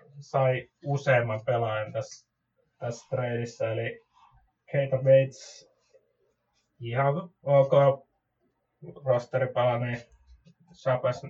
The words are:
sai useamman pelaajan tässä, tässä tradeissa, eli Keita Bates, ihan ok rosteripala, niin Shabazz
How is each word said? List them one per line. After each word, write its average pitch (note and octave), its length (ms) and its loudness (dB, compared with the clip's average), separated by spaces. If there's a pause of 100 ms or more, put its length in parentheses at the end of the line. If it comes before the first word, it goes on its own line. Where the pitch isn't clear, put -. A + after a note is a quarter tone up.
(200)
sai C3 500 -2 (160)
useamman B2 600 0
pelaajan A2 480 -2
tässä, - 340 -10 (520)
tässä A#2+ 300 -10
tradeissa, A#2+ 600 -4
eli A2+ 320 -6 (680)
Keita C#3 260 0
Bates, C3+ 720 2 (1080)
ihan C#3 500 -2 (140)
ok C#3 280 4 (1300)
rosteripala, B2 720 -2
niin A#2+ 180 -6 (760)
Shabazz - 560 -4